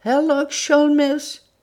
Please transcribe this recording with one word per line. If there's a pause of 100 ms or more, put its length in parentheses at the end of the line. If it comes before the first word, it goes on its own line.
Herlock
Sholmès! (220)